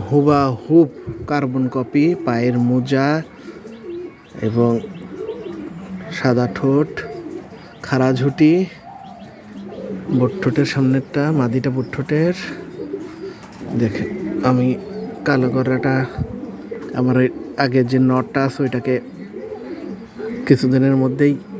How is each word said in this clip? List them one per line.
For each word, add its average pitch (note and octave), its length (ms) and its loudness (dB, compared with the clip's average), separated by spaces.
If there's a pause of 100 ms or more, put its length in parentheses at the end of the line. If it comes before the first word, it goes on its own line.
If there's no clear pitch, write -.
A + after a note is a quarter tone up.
হুবাহুব C#3+ 800 4 (420)
কার্বন C3+ 340 0 (100)
কপি, C3+ 300 2 (220)
পায়ের A#2+ 300 2 (120)
মোজা C3 400 2 (1400)
এবং A#2 260 4 (1500)
সাদা B2 280 4 (100)
ঠোঁট, C#3 340 2 (960)
খাড়া C3 220 4 (100)
ঝুঁটি, C#3+ 340 4 (1700)
বোট B2 220 4
ঠোঁটের C3+ 340 2
সামনেরটা, C3 480 2 (180)
মাদিটা B2+ 360 2
বোট B2+ 180 -2
ঠোঁটের। D#3 400 2 (1500)
দেখে A2 240 0 (440)
আমি B2+ 180 4 (600)
কালো C3 280 4
গররাটা C3 420 2 (1040)
আমার B2+ 220 4
ওই B2+ 60 4 (360)
আগে C3 160 4 (100)
যে C3 80 4 (120)
নটটা B2+ 360 0
আছে B2+ 180 -4
ওইটাকে B2+ 300 0 (1500)
কিছুদিনের C3+ 560 4
মধ্যেই C#3 300 2 (280)